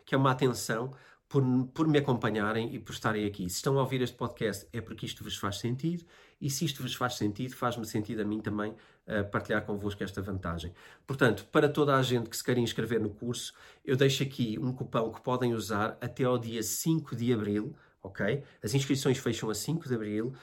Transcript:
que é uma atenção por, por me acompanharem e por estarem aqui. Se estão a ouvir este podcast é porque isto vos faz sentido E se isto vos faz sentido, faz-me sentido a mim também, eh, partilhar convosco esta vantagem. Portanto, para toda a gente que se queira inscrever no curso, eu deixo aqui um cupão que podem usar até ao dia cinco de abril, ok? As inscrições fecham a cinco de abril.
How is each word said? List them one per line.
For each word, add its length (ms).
que 100
é 20
uma 140
atenção 600
por, 140
por 140
me 120
acompanharem 720
e 60
por 140
estarem 320
aqui. 240
Se 80
estão 200
a 40
ouvir 200
este 140
podcast 580
é 80
porque 240
isto 180
vos 140
faz 200
sentido 460
E 100
se 160
isto 180
vos 100
faz 220
sentido, 400
faz-me 300
sentido 360
a 40
mim 140
também, 360
eh, 160
partilhar 420
convosco 380
esta 180
vantagem. 500
Portanto, 460
para 160
toda 280
a 80
gente 260
que 80
se 60
queira 160
inscrever 400
no 100
curso, 440
eu 120
deixo 260
aqui 380
um 120
cupão 400
que 100
podem 320
usar 460
até 240
ao 140
dia 240
cinco 540
de 180
abril, 420
ok? 400
As 120
inscrições 420
fecham 320
a 60
cinco 320
de 80
abril. 480